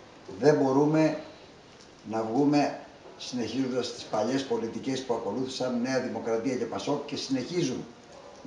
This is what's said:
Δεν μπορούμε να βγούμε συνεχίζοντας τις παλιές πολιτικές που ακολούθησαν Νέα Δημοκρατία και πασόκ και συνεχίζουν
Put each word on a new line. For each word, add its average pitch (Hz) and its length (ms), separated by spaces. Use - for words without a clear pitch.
Δεν 147 160
μπορούμε 147 600
να 113 120
βγούμε 139 560
συνεχίζοντας 123 760
τις - 100
παλιές 117 400
πολιτικές 113 600
που 117 120
ακολούθησαν 120 640
Νέα 131 200
Δημοκρατία 113 560
και 117 80
πασόκ 117 420
και 139 100
συνεχίζουν 131 680